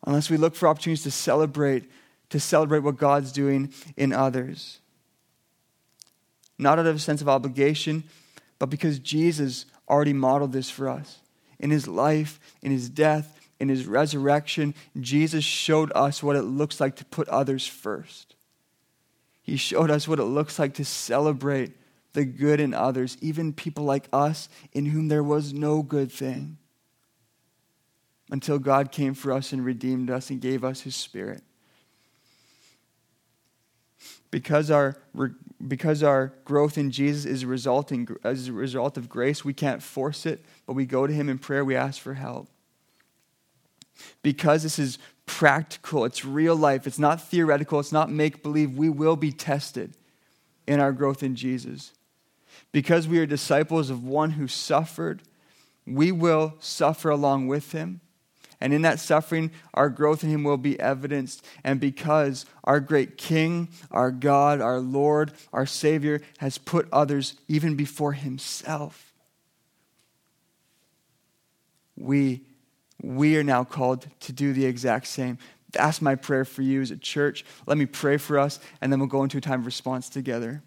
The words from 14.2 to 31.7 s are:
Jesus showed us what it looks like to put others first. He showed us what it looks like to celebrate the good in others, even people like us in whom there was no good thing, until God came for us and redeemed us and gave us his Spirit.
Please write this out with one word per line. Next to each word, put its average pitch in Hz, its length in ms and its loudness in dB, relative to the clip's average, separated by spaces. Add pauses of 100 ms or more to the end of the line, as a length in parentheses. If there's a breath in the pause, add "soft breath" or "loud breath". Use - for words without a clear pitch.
Jesus 151 460 2
showed 156 500 0
us 143 280 2
what 143 140 2
it 131 60 2
looks 139 380 -4
like 139 160 0
to - 80 -20
put - 240 -6
others 135 380 0
first. - 680 -12 (1080)
He 139 160 -4
showed 156 320 2
us 151 180 0
what 156 120 0
it 113 40 2
looks 147 340 -2
like 139 160 0
to 143 120 -6
celebrate 135 880 -2 (420 soft breath)
the 147 100 2
good 139 360 2
in 139 120 0
others, 127 480 -2
even 156 320 -4
people 151 320 -8
like 139 260 0
us 147 380 0 (240 loud breath)
in 143 140 -2
whom 156 220 0
there 151 140 2
was 147 300 0
no 151 300 0
good 143 280 -2
thing, 139 460 -10 (1700)
until 143 280 -2
God 139 340 2
came 135 220 -2
for 135 180 -4
us 135 220 -4
and 127 100 -4
redeemed 127 460 -2
us 127 180 -4
and 131 100 -8
gave 127 240 -2
us 131 200 -6
his 131 120 -12
Spirit. 101 480 -10 (3000 loud breath)